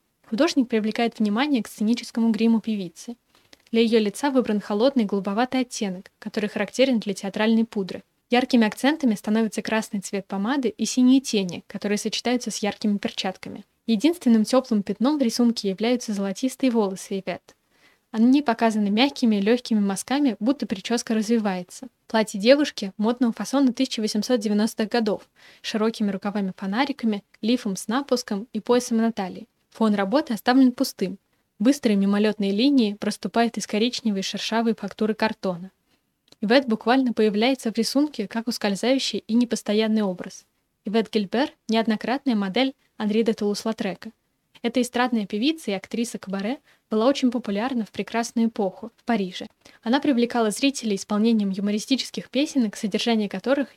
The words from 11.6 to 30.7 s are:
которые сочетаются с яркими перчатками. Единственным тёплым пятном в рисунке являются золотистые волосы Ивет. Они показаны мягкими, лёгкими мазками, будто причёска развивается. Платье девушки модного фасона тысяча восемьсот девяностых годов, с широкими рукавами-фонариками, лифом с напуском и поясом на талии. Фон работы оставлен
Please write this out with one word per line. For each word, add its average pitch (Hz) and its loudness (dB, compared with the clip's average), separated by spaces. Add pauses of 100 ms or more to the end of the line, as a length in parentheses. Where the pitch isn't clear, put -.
которые 208 -4
сочетаются 233 -2
с - -6
яркими 202 -2
перчатками. 196 -8 (220)
Единственным 226 4
тёплым 247 2
пятном 247 0
в 277 -2
рисунке 233 0
являются 226 -2
золотистые 202 -2
волосы 196 -2
Ивет. - -10 (560)
Они 247 6
показаны 220 2
мягкими, 226 2
лёгкими 220 2
мазками, 214 0
будто 247 -2
причёска 226 -4
развивается. 208 -2 (200)
Платье 220 -2
девушки 247 4
модного 233 0
фасона 254 2
тысяча 262 -2
восемьсот 214 0
девяностых 214 0
годов, 208 -2 (340)
с - -12
широкими 220 -2
рукавами-фонариками, 202 -4 (180)
лифом 220 -2
с - -10
напуском 240 -2
и 220 -6
поясом 247 0
на 226 2
талии. 185 -8 (240)
Фон 214 2
работы 226 0
оставлен 254 6